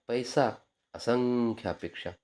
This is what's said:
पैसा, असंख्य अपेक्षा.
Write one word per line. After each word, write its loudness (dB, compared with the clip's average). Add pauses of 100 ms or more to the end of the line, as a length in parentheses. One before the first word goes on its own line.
पैसा, 2 (440)
असंख्य 2
अपेक्षा. -8 (120)